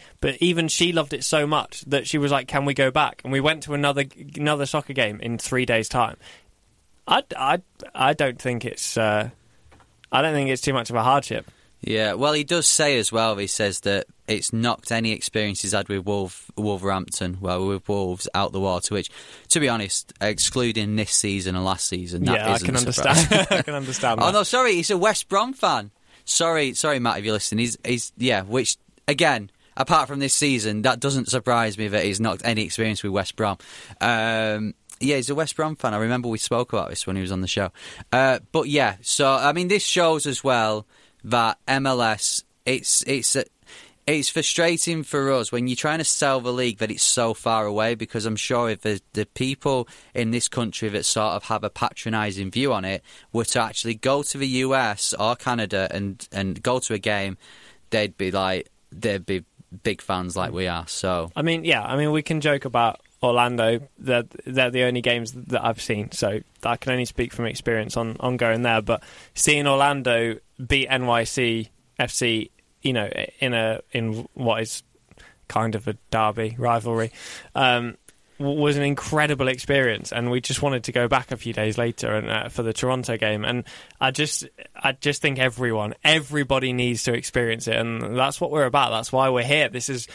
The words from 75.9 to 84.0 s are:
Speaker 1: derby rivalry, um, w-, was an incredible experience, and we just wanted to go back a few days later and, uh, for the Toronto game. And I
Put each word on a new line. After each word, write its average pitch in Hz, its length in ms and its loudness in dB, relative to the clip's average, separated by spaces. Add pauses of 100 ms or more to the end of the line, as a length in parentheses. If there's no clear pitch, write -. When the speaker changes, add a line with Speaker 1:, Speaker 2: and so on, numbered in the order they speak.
Speaker 1:
derby 110 480 0
rivalry, 117 540 0 (440)
um, 120 400 2 (440)
w-, 143 200 -2
was 147 180 4
an 143 60 0
incredible 143 640 0
experience, 131 640 0
and 120 200 -2
we 123 100 0
just - 220 -4
wanted 135 220 0
to 127 60 -6
go 120 160 2
back 123 240 0
a 123 60 -4
few 117 160 -8
days 107 240 -2
later 117 380 -2
and, 110 140 -4
uh, 110 200 -4
for - 140 -6
the 113 100 -2
Toronto 127 440 -2
game. 107 280 -2
And 120 180 -2 (360)
I 131 120 2